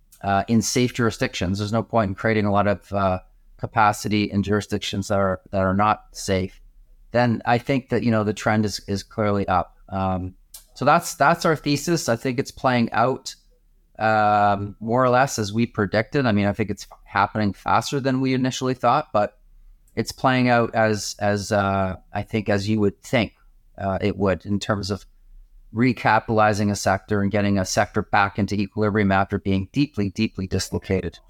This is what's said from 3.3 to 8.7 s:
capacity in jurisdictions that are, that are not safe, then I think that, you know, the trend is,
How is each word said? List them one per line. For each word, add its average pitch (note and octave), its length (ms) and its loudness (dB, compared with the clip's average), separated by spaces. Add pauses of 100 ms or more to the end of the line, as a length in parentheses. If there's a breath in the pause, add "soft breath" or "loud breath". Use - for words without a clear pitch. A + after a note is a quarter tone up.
capacity G#2+ 680 0
in G2 180 0
jurisdictions G2+ 640 -2
that G2+ 100 0
are, F#2+ 220 0 (100)
that G2 100 -2
are F#2+ 140 2
not G#2+ 380 0
safe, F#2+ 480 -4 (520)
then A#2+ 320 2
I A#2+ 140 2
think C3+ 320 -4
that, A2+ 120 0
you A#2 80 0
know, A2 140 2
the G#2 80 0
trend G#2+ 320 0
is, G2+ 240 -6